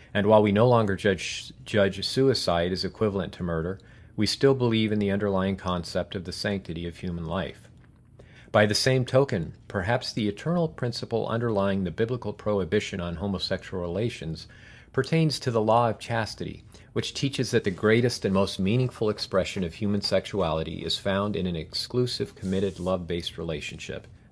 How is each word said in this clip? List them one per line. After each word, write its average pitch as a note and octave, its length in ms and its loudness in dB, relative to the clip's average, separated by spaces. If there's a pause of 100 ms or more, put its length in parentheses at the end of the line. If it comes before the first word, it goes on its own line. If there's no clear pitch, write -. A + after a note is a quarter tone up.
(140)
And G2+ 140 2
while A2 140 10
we G#2 100 4
no A2 160 6
longer A2 280 4
judge, - 560 -2 (120)
judge G2 420 2
suicide F#2 640 2
as F2+ 120 -4
equivalent F#2+ 500 -2
to - 80 -8
murder, E2+ 380 -2 (360)
we G#2 100 2
still C#3 280 4
believe A2+ 380 2
in G#2 80 0
the G2+ 100 2
underlying G2 460 0
concept F2+ 580 -4
of F#2 100 -6
the F2 80 -10
sanctity F#2 540 -6
of E2 120 -10
human E2+ 280 -6
life. E2 420 -6 (840)
By G#2+ 140 8
the G#2 80 2
same C3 300 4
token, B2 500 2 (120)
perhaps G#2+ 460 -2
the G#2+ 160 0
eternal D#3+ 400 -2
principle A#2+ 580 -4
underlying G2 560 0
the F2 80 -2
biblical A2+ 420 -2
prohibition G2+ 680 0
on F2 160 -6
homosexual F#2+ 680 -4
relations F2 640 -4 (460)
pertains D#3+ 480 2
to B2+ 100 -2
the A2+ 100 4
law A2+ 280 6
of G#2+ 100 -2
chastity, G#2+ 640 -6 (300)
which - 220 -6
teaches C3+ 360 -2
that A#2 140 2
the G2+ 80 0
greatest A#2 520 2
and G2 80 2
most F#2+ 280 2
meaningful A#2 500 0
expression F#2+ 540 -2
of D#2+ 100 -6
human G2+ 260 0
sexuality E2+ 840 -2
is E2 120 -2
found G2+ 380 -2
in F2+ 140 -2
an E2+ 80 -4
exclusive, - 800 -4
committed, F#2+ 420 -2
love-based F2 580 -4
relationship, D#2 720 -8 (260)